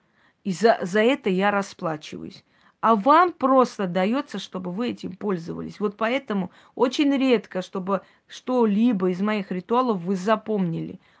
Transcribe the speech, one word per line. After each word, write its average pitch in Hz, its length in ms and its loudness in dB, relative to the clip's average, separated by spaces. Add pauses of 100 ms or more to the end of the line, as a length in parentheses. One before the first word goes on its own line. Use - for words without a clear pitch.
(440)
и 196 80 -4
за, 185 320 4
за 196 180 0
это 254 300 2
я 190 180 0
расплачиваюсь. 170 920 -8 (380)
А 226 140 4
вам 311 380 4
просто 254 540 2
дается, 202 520 -2
чтобы 185 320 -10
вы 226 200 -6
этим 185 240 -12
пользовались. 165 680 -8
Вот 208 160 -4
поэтому 220 540 -4 (240)
очень 277 420 2
редко, 240 440 0
чтобы 185 400 -4 (260)
что-либо 220 840 2
из 185 120 -2
моих 208 300 -2
ритуалов 226 480 -2
вы 180 160 -2
запомнили. 185 840 -2 (220)